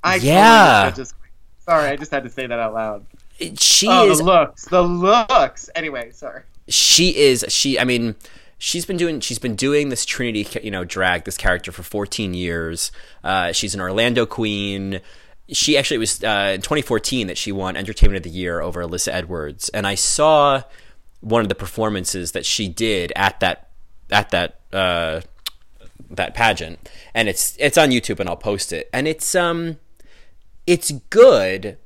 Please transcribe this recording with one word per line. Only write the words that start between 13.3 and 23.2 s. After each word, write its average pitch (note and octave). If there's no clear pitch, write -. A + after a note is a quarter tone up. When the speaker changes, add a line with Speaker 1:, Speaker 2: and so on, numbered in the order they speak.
Speaker 2:
she's G2
an F#2+
Orlando A#2
queen. G2+
She D3+
actually, C#3
it A2+
was, -
uh, G2+
in G2
twenty D3+
fourteen A#2
that E2+
she G#2
won F#2+
Entertainment G2
of F2+
the E2+
Year F2
over F2
Alyssa E2+
Edwards. D#2+
And G2+
I G2+
saw C#3+
one A2
of G#2
the F2+
performances F#2+
that D2+
she G#2+
did F#2
at G2